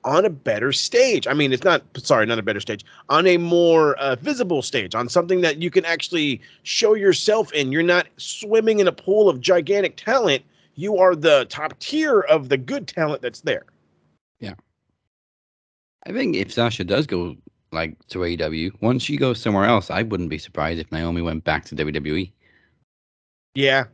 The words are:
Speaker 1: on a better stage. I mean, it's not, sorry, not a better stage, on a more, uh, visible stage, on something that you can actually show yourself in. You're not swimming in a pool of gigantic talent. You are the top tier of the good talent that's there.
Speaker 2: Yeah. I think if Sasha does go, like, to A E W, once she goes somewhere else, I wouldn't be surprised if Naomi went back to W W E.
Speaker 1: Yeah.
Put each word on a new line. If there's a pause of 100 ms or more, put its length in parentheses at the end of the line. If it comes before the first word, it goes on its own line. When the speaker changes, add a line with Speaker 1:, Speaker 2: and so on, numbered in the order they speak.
Speaker 1:
on
a
better
stage.
I
mean,
it's
not, (140)
sorry,
not
a
better
stage, (240)
on
a
more,
uh,
visible
stage,
on
something
that
you
can
actually (220)
show
yourself
in.
You're
not (120)
swimming
in
a
pool
of
gigantic
talent. (340)
You
are
the
top
tier
of
the
good
talent
that's
there. (760)
Speaker 2:
Yeah. (1500)
I
think
if
Sasha
does
go, (360)
like, (120)
to
A
E
W, (120)
once
she
goes
somewhere
else,
I
wouldn't
be
surprised
if
Naomi
went
back
to
W
W
E. (1200)
Speaker 1:
Yeah.